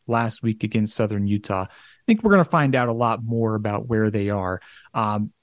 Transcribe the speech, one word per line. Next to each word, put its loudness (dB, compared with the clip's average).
last -2
week -2
against -2
Southern -2
Utah. -2
I -20
think 2
we're 2
gonna 6
find 2
out 2
a -2
lot 0
more 0
about -4
where 2
they -2
are. -2
Um, -2